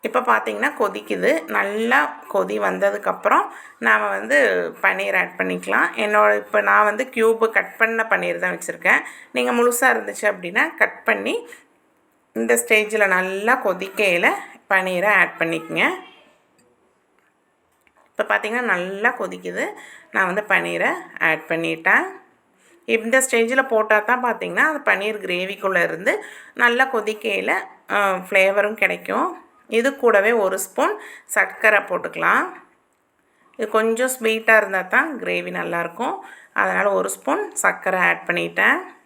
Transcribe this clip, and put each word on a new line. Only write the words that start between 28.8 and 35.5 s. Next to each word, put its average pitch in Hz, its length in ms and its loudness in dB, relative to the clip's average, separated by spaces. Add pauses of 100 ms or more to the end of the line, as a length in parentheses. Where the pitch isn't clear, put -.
இது 247 260 2
கூடவே 214 360 4
ஒரு 190 260 0
ஸ்பூன் 339 420 -2 (240)
சர்க்கரை 214 560 2
போட்டுக்கலாம். 175 640 -2 (1120)
இது 220 120 -6
கொஞ்சம் 226 420 2 (100)
ஸ்வீட்டா 220 360 4
இருந்தா 190 260 2
தான் 254 360 0
கிரேவி 180 320 -4